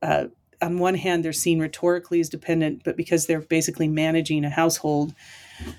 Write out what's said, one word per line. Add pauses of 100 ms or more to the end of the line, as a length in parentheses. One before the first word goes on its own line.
uh, (340)
on
one
hand,
they're
seen
rhetorically
as
dependent,
but
because
they're
basically
managing
a
household, (640)